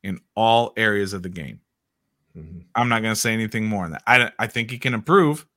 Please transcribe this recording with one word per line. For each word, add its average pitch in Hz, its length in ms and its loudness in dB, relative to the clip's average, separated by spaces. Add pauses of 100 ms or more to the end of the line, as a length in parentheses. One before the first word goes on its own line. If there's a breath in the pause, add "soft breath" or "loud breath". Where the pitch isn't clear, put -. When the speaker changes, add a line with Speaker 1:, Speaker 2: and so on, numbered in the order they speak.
Speaker 1:
in 95 200 -8 (120)
all 113 440 4
areas 101 340 2
of 95 120 -8
the 92 60 -8
game. 71 300 -12 (760)
Speaker 2:
Mm-hmm. 85 220 -16 (140)
Speaker 1:
I'm 120 140 0
not 113 140 2
gonna 110 160 0
say 113 160 0
anything 110 320 -2
more 104 180 -2
than 80 100 -6
that. - 140 -12
I, 123 320 4
I 113 80 0
think 117 240 -6
he - 60 -10
can 127 160 -2
improve 151 520 2 (120)